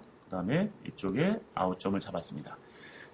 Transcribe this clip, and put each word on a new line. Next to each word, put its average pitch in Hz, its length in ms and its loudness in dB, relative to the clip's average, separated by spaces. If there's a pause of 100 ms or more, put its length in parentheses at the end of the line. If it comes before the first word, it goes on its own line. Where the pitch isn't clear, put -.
(240)
그 - 60 -14
다음에 131 400 2 (160)
이쪽에 151 520 2 (160)
아웃점을 92 460 2
잡았습니다. - 560 -6 (580)